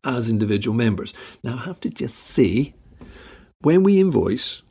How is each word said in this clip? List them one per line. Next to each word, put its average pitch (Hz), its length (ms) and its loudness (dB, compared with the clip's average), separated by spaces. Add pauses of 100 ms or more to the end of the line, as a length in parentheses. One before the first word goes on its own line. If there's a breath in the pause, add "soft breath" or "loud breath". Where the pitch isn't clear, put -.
as 123 260 -2
individual 107 440 0
members. 113 380 0 (320 loud breath)
Now, 120 120 -6
I 113 80 -10
have 185 160 -12
to - 100 -6
just - 260 -8
say, 117 560 0 (880 loud breath)
when 170 220 4
we 196 180 6
invoice, - 720 0